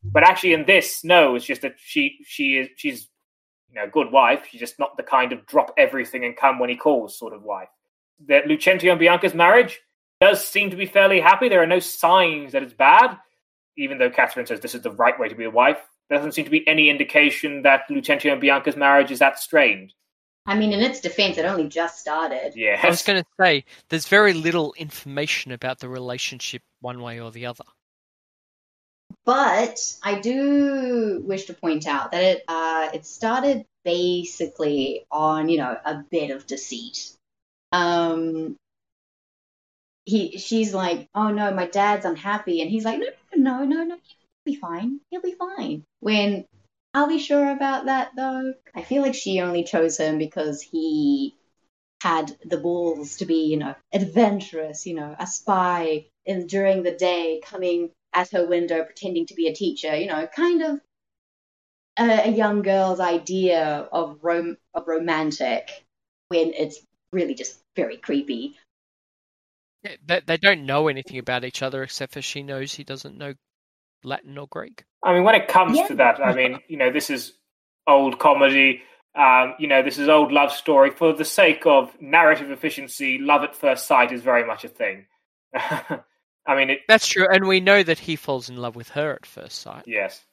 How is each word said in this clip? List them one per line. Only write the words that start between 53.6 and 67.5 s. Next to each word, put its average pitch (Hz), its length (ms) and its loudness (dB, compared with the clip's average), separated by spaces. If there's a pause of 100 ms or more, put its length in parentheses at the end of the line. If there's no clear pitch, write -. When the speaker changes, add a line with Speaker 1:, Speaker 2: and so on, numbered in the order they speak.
Speaker 2:
adventurous, 190 920 -2
you 170 80 -8
know, 147 240 -10
a 180 80 -8
spy 180 800 -2 (180)
in, 185 220 -6
during 190 380 0
the 175 80 -2
day, 170 520 -2
coming 175 460 -4 (220)
at 180 180 -2
her 175 160 0
window, 170 380 -2
pretending 170 420 -6
to - 80 -20
be 165 140 -2
a 151 60 -4
teacher, 156 420 -6
you 180 100 -4
know, 160 280 -6
kind 330 280 0
of 294 180 -4 (1160)
a, 220 300 2
a - 20 0
young 208 320 0
girl's 190 380 0
idea 170 920 -2
of 151 320 -6
rom-, 170 340 -4 (160)
of 170 140 -8
romantic 156 960 -4 (440)
when 160 260 0
it's 156 240 -6 (340)
really 165 220 -4
just - 240 -14 (160)